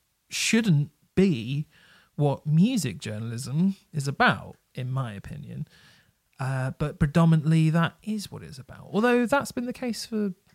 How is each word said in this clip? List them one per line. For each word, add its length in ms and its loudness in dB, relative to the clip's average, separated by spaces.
shouldn't 600 2
be 520 0
what 320 -2
music 520 2
journalism 760 -4
is 160 -6
about, 480 0
in 160 -6
my 220 -6
opinion. 560 -12
Uh, 380 -4
but 200 -4
predominantly 680 4
that 360 2
is 280 -6
what 100 -12
it's 160 -16
about. 320 -18
Although 360 2
that's 260 -2
been 140 -6
the 80 -6
case 320 -6
for 260 -4